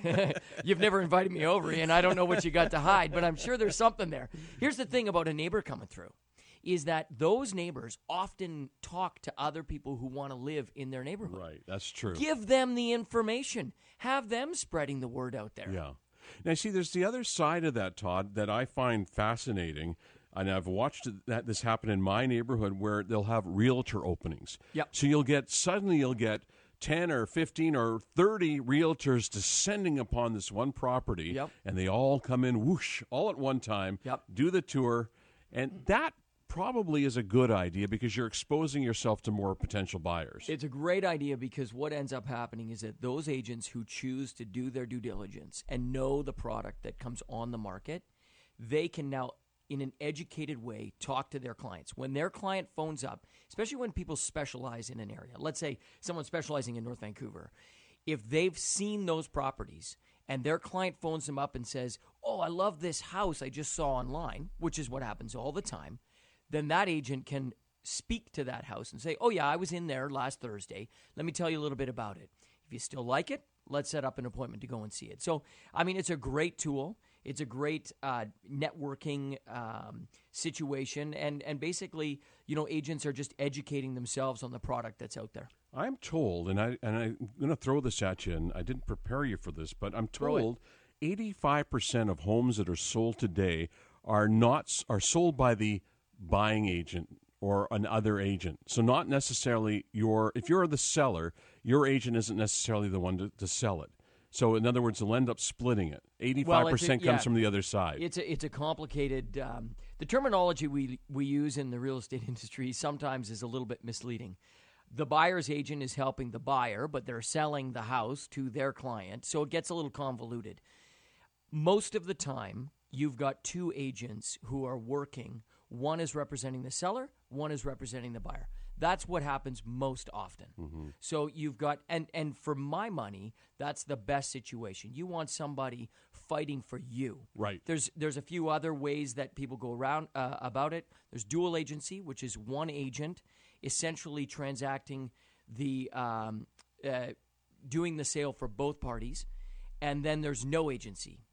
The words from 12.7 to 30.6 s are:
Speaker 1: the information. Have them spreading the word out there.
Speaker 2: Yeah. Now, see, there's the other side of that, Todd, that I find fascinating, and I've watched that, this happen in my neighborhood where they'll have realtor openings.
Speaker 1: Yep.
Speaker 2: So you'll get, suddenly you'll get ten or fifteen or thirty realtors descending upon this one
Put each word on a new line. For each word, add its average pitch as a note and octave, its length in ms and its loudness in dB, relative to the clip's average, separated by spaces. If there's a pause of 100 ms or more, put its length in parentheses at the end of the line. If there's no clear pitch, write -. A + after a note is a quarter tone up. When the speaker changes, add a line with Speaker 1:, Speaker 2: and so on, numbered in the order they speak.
Speaker 1:
the A#3+ 180 2
information. A3+ 800 0 (240)
Have C4 320 -2
them B3+ 260 -2
spreading C#3 460 -2
the B2+ 80 -4
word B2+ 260 -4
out G#2+ 200 -8
there. G2 180 -8
Speaker 2:
Yeah. D#2 200 -4 (520)
Now, E3 80 2
see, E3 160 0
there's F#3 240 0
the F3+ 140 4
other A#3+ 180 -2
side E3 400 2
of D#3 80 2
that, F#2+ 240 -2
Todd, F#2+ 380 0
that G#2 160 0
I A#2+ 160 0
find A#2+ 420 2
fascinating, F2 880 0 (380)
and F#2+ 160 0
I've F#2 160 0
watched A2+ 420 -2 (160)
that, A#2 220 -2
this A2+ 160 -2
happen A2+ 260 2
in G2 140 4
my G2+ 240 4
neighborhood A#2 480 2
where G#2 280 2
they'll G#2 220 2
have A2+ 220 2
realtor A2+ 580 4
openings. E2 540 -4 (160)
Speaker 1:
Yep. D3+ 180 0
Speaker 2:
So - 140 4
you'll D3 160 8
get, C#3 260 4
suddenly F#3+ 480 4
you'll C3 160 6
get A2 300 2 (380)
ten E3 300 2
or B2 140 4
fifteen D#3+ 500 2
or A2+ 260 4 (140)
thirty F3 460 6
realtors C3+ 680 4
descending F3+ 680 2
upon A#2+ 360 2
this G2+ 180 -4
one B2 200 0